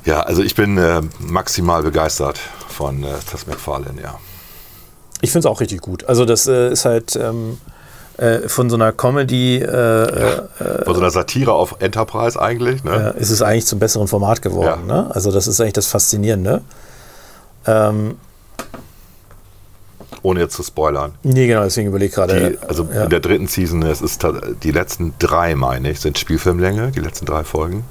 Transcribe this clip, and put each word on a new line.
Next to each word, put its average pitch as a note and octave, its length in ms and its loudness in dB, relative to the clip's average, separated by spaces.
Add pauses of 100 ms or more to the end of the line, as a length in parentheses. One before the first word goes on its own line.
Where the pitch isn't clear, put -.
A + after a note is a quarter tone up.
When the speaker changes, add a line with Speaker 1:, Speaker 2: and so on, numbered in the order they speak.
Speaker 1:
Ja, D#2 160 2
also F2 240 2
ich - 100 0
bin, G2+ 240 2
äh, E2+ 240 4 (180)
maximal F2 600 0
begeistert D2+ 560 0 (320)
von, C#2 340 -6
äh, C#2+ 40 -6 (240)
Seth - 160 -12
MacFarlane, C#2 560 -8
ja. D2 120 -14 (1040)
Speaker 2:
Ich A#2 100 -2
find's D#3+ 160 2
auch A2 140 0
richtig G2 200 -4
gut. F#2 260 -10
Also B2 180 4
das, A2 220 2
äh, B2 240 4
ist B2+ 140 -2
halt, A#2 300 0
ähm, A#2 420 -4 (600)
äh, A#2 300 2
von B2 220 0
so A#2 60 2
einer A2 160 4
Comedy, B2+ 680 2
äh, B2+ 100 0
Speaker 1:
Ja. A#2 600 2 (320)
Speaker 2:
äh, - 260 -2
Speaker 1:
Von F2 80 2
so F2 80 4
einer F2+ 80 4
Satire G#2 440 2
auf F2+ 260 0
Enterprise A2 600 -2
eigentlich, A#2+ 440 0
ne? E2+ 80 -2
Speaker 2:
Ja, G#2+ 180 0 (100)
ist G#2+ 120 0
es A2 100 0
eigentlich A2 240 2
zum G#2 140 -2
besseren G#2 280 2
Format G#2 360 2
geworden, F2 440 0
Speaker 1:
Ja. C#3+ 160 2
Speaker 2:
ne? - 80 -6
Also G2 200 0
das F#2+ 160 2
ist A2 120 0
eigentlich A2 140 2
das G#2 140 0
Faszinierende. G#2+ 760 0 (1040)
Ähm, G#2+ 520 2 (2000)
Speaker 1:
Ohne F#2 180 0
jetzt E2 160 -2
zu - 80 -8
spoilern. D2 500 -2 (100)
Speaker 2:
Nee, C3 240 4
genau, A2 160 4
deswegen G2+ 260 0
überleg G2 240 2
gerade. F2+ 380 2
Speaker 1:
Die, - 160 -8
also D#2 260 -2
Speaker 2:
Ja. G#2+ 100 0
Speaker 1:
in E2 80 0
der E2+ 80 4
dritten F#2 280 2
Season, E2+ 360 0
es D2+ 180 0
ist - 200 -4
ta-, D#2 120 2 (300)
die D#2 80 0
letzten E2+ 480 -2
drei, E2+ 360 2
meine B1+ 360 0
ich, D2 80 -6
sind - 180 -2
Spielfilmlänge, F#2 760 0
die C3+ 80 -4
letzten D#2+ 260 -6
drei D2+ 180 -2
Folgen. F2 480 -4